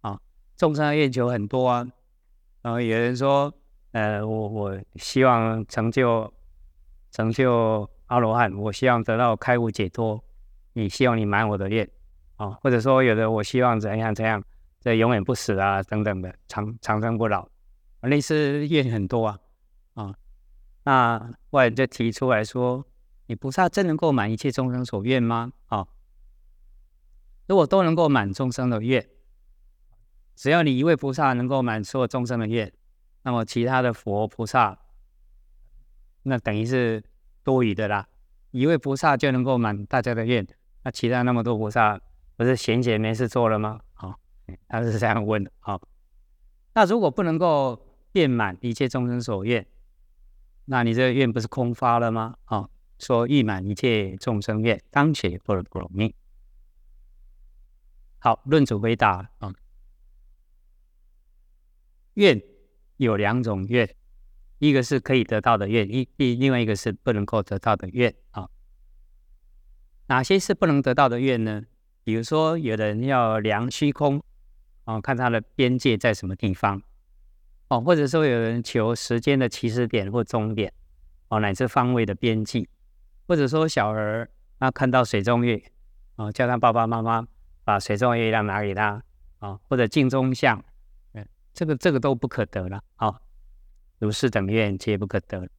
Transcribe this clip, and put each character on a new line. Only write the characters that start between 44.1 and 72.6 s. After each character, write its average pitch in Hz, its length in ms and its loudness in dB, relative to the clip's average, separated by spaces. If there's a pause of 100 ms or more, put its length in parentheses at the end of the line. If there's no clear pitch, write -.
他 113 140 -4
是 113 160 -2
这 110 80 0
样 107 180 0
问 107 200 -2
的。 95 160 -10
啊， 98 200 -8 (960)
那 220 100 6
如 202 160 2
果 202 120 2
不 - 100 -4
能 160 160 0
够 143 420 0 (320)
遍 170 160 4
满 107 320 0
一 120 140 -4
切 131 160 -2
众 123 180 -2
生 120 140 -4
所 101 240 -4
愿， 117 200 0 (1000)
那 127 180 0
你 117 120 2
这 127 80 2
个 127 100 2
愿 127 180 2
不 113 80 -2
是 110 80 -6
空 120 260 -4
发 120 260 2
了 117 120 0
吗？ 113 240 -6 (100)
啊， 104 220 -4 (300)
说 120 300 0
欲 139 160 4
满 98 200 -2
一 101 120 -4
切 104 420 -2
众 107 240 -4
生 107 200 -4
愿， 113 280 0
当 147 240 2
解 90 300 -4
波 107 100 -2
罗 90 120 -2
波 - 140 -10
罗 - 140 -12
蜜。 104 220 -2 (2000)
好， 113 280 0
论 143 200 4
主 107 140 -4
回 113 160 0
答 101 420 0
啊。 98 160 -10 (2500)
愿 180 260 6 (560)
有 113 200 2
两 107 260 0
种 101 220 -2
愿， 117 300 0 (640)
一 147 120 4
个 135 100 4
是 127 180 0
可 - 140 -2
以 127 100 4
得 107 180 -2
到 117 160 4
的 98 100 -2
愿， 110 220 0
一， 123 180 -4 (100)
另 131 340 2
外 123 80 2
一 117 60 0
个 107 100 0
是 104 160 -4
不 - 200 -4
能 104 140 0
够 104 180 -2
得 98 160 -6
到 110 160 0
的 92 140 -10
愿 120 260 0 (160)
啊。 - 180 -12 (1600)
哪 131 160 2
些 190 160 4
是 202 140 -2
不 190 120 2
能 143 160 4
得 131 120 0
到 135 160 4
的 120 100 -2
愿 127 240 2
呢？ 107 200 -4 (400)
比 110 100 -2
如 113 80 0
说， 156 360 0
有 117 200 -2